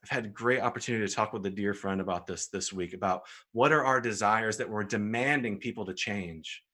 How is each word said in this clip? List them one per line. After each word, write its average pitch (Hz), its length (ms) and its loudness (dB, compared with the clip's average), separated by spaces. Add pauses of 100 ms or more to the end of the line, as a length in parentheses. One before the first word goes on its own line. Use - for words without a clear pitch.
I've - 60 -18
had 113 160 -2
a 107 40 -8
great 120 300 2
opportunity 117 480 0
to 95 60 -2
talk 107 180 2
with 101 140 -4
a 101 40 2
dear 101 240 0
friend 98 280 0
about 90 260 -2
this 90 200 -6
this 95 260 -4
week, 90 200 -2
about 92 300 0 (300)
what 131 180 6
are 147 140 6
our 131 160 4
desires 110 560 2
that 123 120 -4
we're 107 140 -2
demanding 117 760 0
people 113 280 -6
to 92 80 -6
change 90 720 -6 (100)